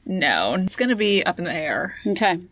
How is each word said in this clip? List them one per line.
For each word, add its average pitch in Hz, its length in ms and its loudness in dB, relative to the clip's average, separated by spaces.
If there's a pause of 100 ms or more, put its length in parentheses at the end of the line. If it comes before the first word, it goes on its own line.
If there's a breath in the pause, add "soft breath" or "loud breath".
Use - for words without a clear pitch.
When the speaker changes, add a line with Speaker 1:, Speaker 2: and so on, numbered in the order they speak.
Speaker 1:
No, 120 500 2
it's 185 220 0
gonna 247 200 0
be 202 280 2
up - 140 -2
in 170 60 -4
the - 80 -4
air. 175 440 -4 (100)
Speaker 2:
Okay. 196 340 2 (120)